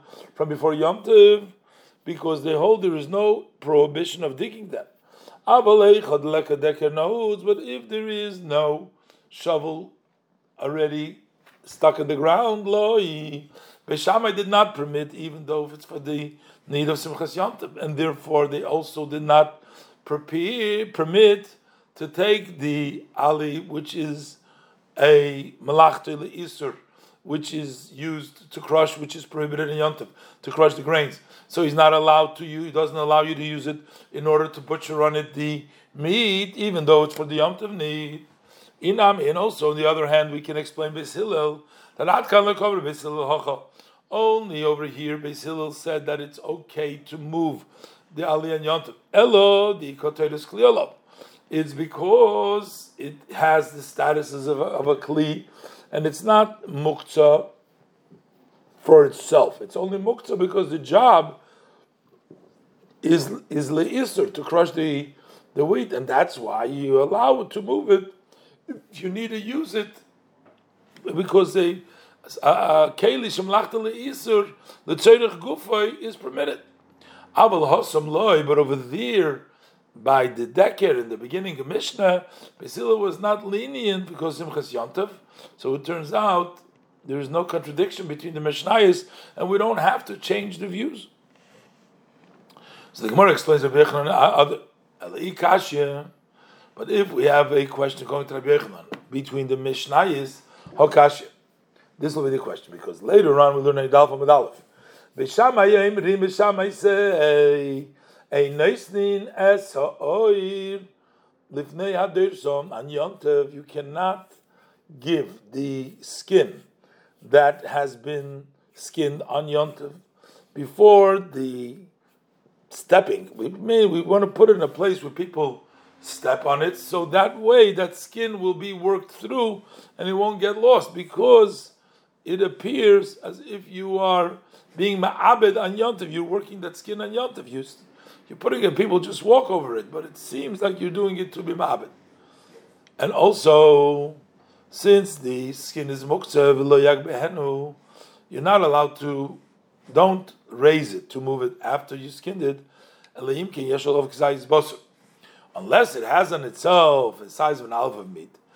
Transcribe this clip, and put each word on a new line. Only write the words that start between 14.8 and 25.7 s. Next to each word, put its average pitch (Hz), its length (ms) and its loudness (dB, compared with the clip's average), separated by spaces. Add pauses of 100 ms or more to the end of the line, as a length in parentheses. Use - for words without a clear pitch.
even 156 320 -16
though 151 200 -6
if 147 80 -20
it's 151 120 -20
for 165 140 -14
the 147 360 -10 (320)
need 147 200 -2
of 151 100 -2
Simchas 156 380 -10
Yom 196 180 -4
Tov, - 280 -16
and 151 160 -8
therefore 151 500 -2
they 143 160 -8
also 151 420 -6
did 147 180 -10
not 151 380 4 (440)
prepare, 202 800 -4
permit 202 720 2 (400)
to - 120 -10
take 185 520 -2
the 147 460 -6 (100)
Ali, 151 440 -2
which 160 360 -14
is 151 420 -10 (600)
a 143 540 4 (100)
Malach 156 400 4